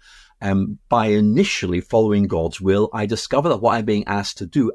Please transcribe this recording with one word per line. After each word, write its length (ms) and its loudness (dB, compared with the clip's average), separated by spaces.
um, 380 -2
by 180 2
initially 760 2
following 480 2
God's 320 -4
will, 320 2
I 140 -4
discover 420 -2
that 80 0
what 180 0
I'm 100 -4
being 220 0
asked 320 -6
to 80 -10
do 280 0